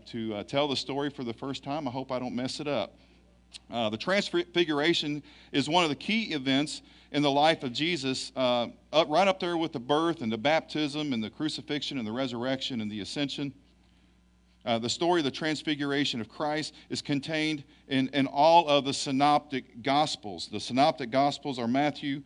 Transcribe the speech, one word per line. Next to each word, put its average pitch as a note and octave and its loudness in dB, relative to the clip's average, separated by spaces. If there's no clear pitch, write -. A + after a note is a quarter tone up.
to, A2+ -6
uh, G2+ -6
tell C#3+ 0
the C3 -2
story C#3+ -4
for C#3 -8
the A#2 -6
first C3 -8
time. C#3+ -6
I - -4
hope C3 -6
I B2+ -2
don't B2 -6
mess B2 -4
it D3 -4
up. A#2+ -4
Uh, A2+ 0
the G#2+ 6
Transfiguration E3 2
is C#3 2
one F3 6
of D#3 4
the C#3 0
key G#3 0
events C3+ 0
in C#3+ 0
the D3 4
life D#3 4
of B2+ -4
Jesus, C3+ -2
uh, B2 2
up, D#3 4
right F3 4
up F#3 0
there F3 -2
with D#3+ -2
the C#3 -6
birth D#3 0
and A2+ -2
the A2+ -2
baptism D3+ -2
and A2 -4
the G2+ -8
crucifixion D3 -6
and A#2 -4
the G#2+ -6
resurrection B2+ -4
and G#2 -6
the G#2+ -8
ascension. C#3+ -6
Uh, A#2 0
the A#2 -4
story E3+ 2
of D3 -2
the C3 0
transfiguration C#3+ -2
of G#2 -8
Christ D3+ -6
is B2+ -6
contained D3+ -2
in, C3 0
in C3+ 0
all D#3+ 6
of C#3+ 4
the C3+ -2
synoptic C3+ 0
gospels. C3+ -2
The G2+ -4
synoptic C3+ 0
gospels C3+ 0
are A#2 -2
Matthew, C#3+ -2